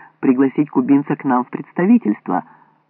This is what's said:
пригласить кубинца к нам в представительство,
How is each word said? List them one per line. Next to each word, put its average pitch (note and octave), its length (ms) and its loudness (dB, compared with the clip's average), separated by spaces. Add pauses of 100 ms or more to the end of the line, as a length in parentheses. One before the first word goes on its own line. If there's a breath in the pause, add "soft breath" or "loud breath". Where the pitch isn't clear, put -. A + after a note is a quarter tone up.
(200 loud breath)
пригласить C3+ 500 0
кубинца C#3 460 0
к - 80 -12
нам B2 200 -2
в - 60 -18
представительство, F3 960 -2 (460 soft breath)